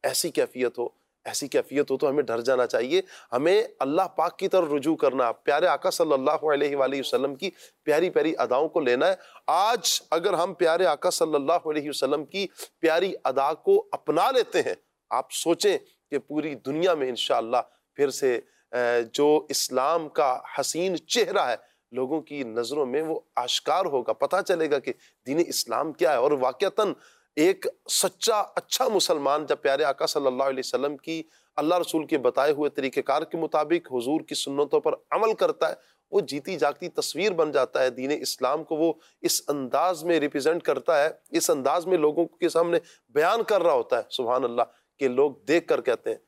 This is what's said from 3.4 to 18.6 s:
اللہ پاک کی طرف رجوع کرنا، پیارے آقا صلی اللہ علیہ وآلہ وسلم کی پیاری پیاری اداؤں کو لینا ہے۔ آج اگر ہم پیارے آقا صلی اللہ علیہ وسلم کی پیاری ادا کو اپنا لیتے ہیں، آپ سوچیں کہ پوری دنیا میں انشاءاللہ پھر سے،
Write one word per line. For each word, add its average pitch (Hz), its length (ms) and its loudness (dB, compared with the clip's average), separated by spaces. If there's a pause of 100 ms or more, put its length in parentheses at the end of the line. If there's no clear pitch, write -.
اللہ 143 220 0
پاک 170 380 -2
کی 190 80 -4
طرف 170 280 2
رجوع 151 200 0
کرنا، 131 360 2
پیارے 151 360 0
آقا 165 240 0
صلی 160 220 2
اللہ 147 400 0
علیہ 143 220 0
وآلہ 135 240 0
وسلم 131 360 -2
کی 190 140 -6 (340)
پیاری 160 260 2
پیاری 160 280 2
اداؤں 123 320 0
کو 175 100 0
لینا 131 280 2
ہے۔ 190 60 4 (340)
آج 196 540 0 (100)
اگر 170 220 0
ہم 175 200 0
پیارے 175 320 2
آقا 165 240 2
صلی 160 260 0
اللہ 156 340 0
علیہ 151 200 -2
وسلم 139 360 -2
کی 190 220 -6 (320)
پیاری 170 340 2 (100)
ادا 135 300 0
کو - 380 2
اپنا 175 400 0
لیتے 220 300 0
ہیں، 113 140 -2 (340)
آپ 123 220 -2
سوچیں 170 460 0 (320)
کہ 143 100 -2
پوری 151 360 -6
دنیا 160 380 0
میں 135 160 -2
انشاءاللہ 117 480 -2 (360)
پھر 139 160 2
سے، 127 300 0 (320)